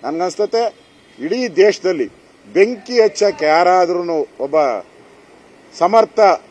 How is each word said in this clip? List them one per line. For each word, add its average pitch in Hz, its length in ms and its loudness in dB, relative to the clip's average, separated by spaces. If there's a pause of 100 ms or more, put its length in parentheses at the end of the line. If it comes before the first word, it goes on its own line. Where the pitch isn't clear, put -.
ನನ್ಗನ್ಸುತ್ತೆ, 185 600 -4 (600)
ಇಡೀ 226 160 -4 (200)
ದೇಶದಲ್ಲಿ 185 460 0 (480)
ಬೆಂಕಿ 226 480 0
ಹಚ್ಚಕ್ಕೆ 202 500 -2
ಯಾರಾದ್ರೂ 175 640 0 (280)
ಒಬ್ಬ 143 120 -2 (1160)
ಸಮರ್ಥ 220 440 2 (320)